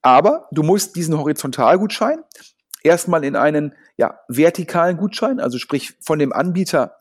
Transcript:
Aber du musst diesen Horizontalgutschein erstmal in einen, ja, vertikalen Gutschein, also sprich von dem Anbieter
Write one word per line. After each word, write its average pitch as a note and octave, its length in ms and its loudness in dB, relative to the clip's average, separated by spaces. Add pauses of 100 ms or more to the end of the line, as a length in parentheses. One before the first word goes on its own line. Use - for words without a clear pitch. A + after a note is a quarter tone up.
Aber F3+ 500 4
du D3+ 100 -2
musst F#3 340 0
diesen E3 200 -2
Horizontalgutschein D#3 1000 0 (640)
erstmal E3 420 2
in C#3 100 -4
einen, D3 400 0 (220)
ja, - 320 -2
vertikalen E3+ 720 0
Gutschein, A3 420 -4
also B2 160 -4
sprich - 440 -6
von D#3 180 -2
dem C#3 160 0
Anbieter E3+ 680 -2